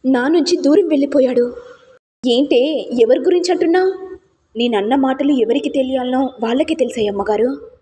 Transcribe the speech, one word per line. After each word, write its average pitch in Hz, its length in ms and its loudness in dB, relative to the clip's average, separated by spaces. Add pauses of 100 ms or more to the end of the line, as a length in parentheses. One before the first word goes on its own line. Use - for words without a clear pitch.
నా 254 220 0
నుంచి 330 300 2
దూరం 302 300 4
వెళ్ళిపోయాడు." 262 640 0 (720)
"ఏంటే, 262 640 0 (120)
ఎవరి 247 180 4
గురించి 359 320 0
అంటున్నావు? 370 680 0 (400)
నేనన్న 226 380 0
మాటలు 269 360 0
ఎవరికి 254 380 0
తెలియాలనో 254 600 -2 (140)
వాళ్ళకే 262 300 -2
తెలిసాయి 247 340 -2
అమ్మగారు." 208 720 -4